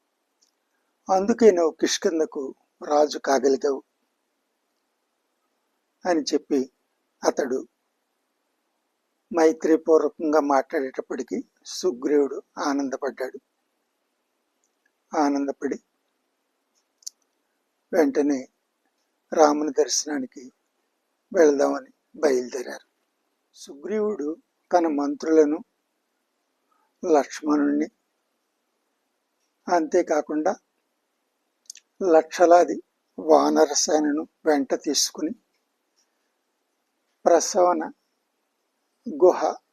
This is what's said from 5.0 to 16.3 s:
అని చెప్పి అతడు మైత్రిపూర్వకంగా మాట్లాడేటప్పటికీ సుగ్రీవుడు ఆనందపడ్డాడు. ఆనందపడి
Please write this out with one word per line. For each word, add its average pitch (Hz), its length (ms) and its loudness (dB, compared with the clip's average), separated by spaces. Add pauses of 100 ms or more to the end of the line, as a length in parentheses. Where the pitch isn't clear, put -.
అని 175 160 0
చెప్పి 139 500 -2 (540)
అతడు 131 440 -2 (1700)
మైత్రిపూర్వకంగా 156 1000 2
మాట్లాడేటప్పటికీ 143 1040 -4 (200)
సుగ్రీవుడు 143 760 -2 (160)
ఆనందపడ్డాడు. 143 800 -6 (1800)
ఆనందపడి 139 640 -4 (2000)